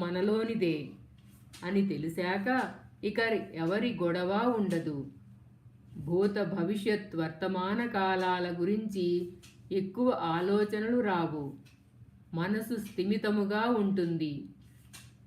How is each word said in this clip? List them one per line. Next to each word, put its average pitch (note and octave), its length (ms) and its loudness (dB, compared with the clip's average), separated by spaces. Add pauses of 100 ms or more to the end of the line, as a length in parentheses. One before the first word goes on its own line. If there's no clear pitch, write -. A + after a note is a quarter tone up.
మనలోనిదే F3+ 880 0 (760)
అని G3 240 2
తెలిసాక F#3 840 0 (320)
ఇక G#3 140 -2 (360)
ఎవరి F#3+ 400 0
గొడవ F3+ 640 2
ఉండదు. D#3+ 520 -2 (840)
భూత, F#3+ 420 2
భవిష్యత్, G3 800 0
వర్తమాన F#3+ 680 -2
కాలాల F#3 760 0
గురించి F#3 720 0 (400)
ఎక్కువ A#3 380 2
ఆలోచనలు G#3 880 2
రావు. D#3 540 0 (800)
మనసు G#3+ 460 -2
స్థిమితముగా G#3 800 0
ఉంటుంది. F3+ 840 0 (800)